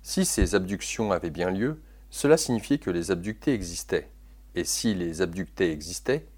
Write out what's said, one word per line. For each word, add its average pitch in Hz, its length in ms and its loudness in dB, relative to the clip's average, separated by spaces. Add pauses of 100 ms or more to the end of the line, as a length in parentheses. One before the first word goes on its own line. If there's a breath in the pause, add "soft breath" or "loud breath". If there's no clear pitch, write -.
Si - 240 0
ces 101 300 2
abductions 98 580 0
avaient 85 160 0
bien 87 220 0
lieu, 123 300 -2 (280 soft breath)
cela 147 260 6
signifiait 135 440 0
que 98 120 -4
les 85 180 -2
abductés 101 440 0
existaient. 87 560 -4 (460 soft breath)
Et 87 100 -2
si - 280 0
les 85 280 -2
abductés 87 500 0
existaient 90 560 -4 (100)